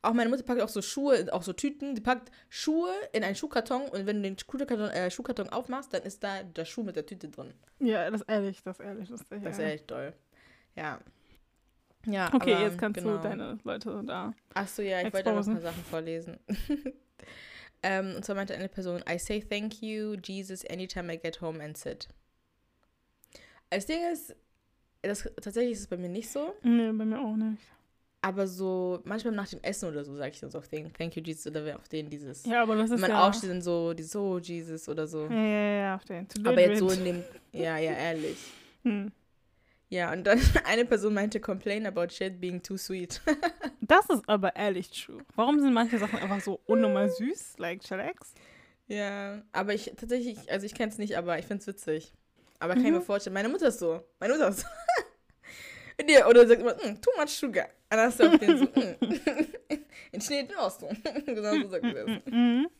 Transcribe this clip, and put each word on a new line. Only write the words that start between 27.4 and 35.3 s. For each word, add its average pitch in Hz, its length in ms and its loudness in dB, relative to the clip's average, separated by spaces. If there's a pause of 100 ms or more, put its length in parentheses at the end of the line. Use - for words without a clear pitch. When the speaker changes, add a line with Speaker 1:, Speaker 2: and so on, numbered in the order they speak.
Speaker 1:
Aber 196 240 -2
so 185 580 -4
manchmal 226 300 -4
nach 196 140 -6
dem - 140 -14
Essen 190 260 -6
oder 147 160 -6
so 139 120 -14
sag 143 160 -8
ich - 80 -20
dann 135 100 -12
so 151 80 -10
auf 143 100 -14
den, 156 260 -10
„Thank 165 220 -8
you, 160 60 -8
Jesus“, 160 240 -10
oder 151 300 -8
auf - 120 -20
den 151 220 -8
dieses, 143 360 -12
Speaker 2:
Ja, 240 160 2
aber 220 120 2
das 220 120 2
ist 226 60 -2
Speaker 1:
wenn 233 100 2
man 185 80 4
Speaker 2:
ja 208 180 8
Speaker 1:
aufsteht, 202 220 0
dann 180 120 -4
so, 170 300 0
dieses, 160 240 -8
„Oh, 190 220 -2
Jesus“, 165 500 -8
oder 156 180 -4
so. 156 220 -6
Speaker 2:
Ja, 226 80 -2